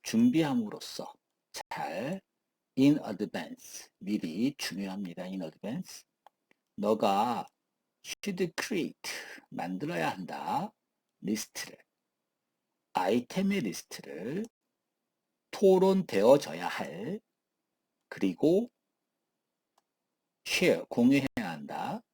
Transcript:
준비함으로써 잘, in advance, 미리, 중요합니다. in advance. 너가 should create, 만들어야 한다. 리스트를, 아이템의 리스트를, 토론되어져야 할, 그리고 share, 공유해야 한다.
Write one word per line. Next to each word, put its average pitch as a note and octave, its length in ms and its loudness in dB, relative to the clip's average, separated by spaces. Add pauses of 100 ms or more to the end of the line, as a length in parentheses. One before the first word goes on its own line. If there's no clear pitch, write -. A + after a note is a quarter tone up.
준비함으로써 B2 1080 2 (380)
잘, - 720 -6 (560)
in C#3+ 300 6
advance, - 800 -8 (120)
미리, G#2 580 -2
중요합니다. F#2+ 680 -8
in F#2+ 180 -8
advance. - 640 -10 (720)
너가 G#2+ 720 2 (600)
should F#3 540 -4
create, - 520 -4 (380)
만들어야 D3 600 -4
한다. F#2 600 -6 (500)
리스트를, - 560 -6 (1160)
아이템의 G3 680 0
리스트를, D#3 840 -8 (1040)
토론되어져야 F#3 1160 6
할, F#3 520 -8 (880)
그리고 D#3+ 600 2 (1800)
share, - 420 2
공유해야 C3+ 380 4 (100)
한다. G#2+ 640 -6 (120)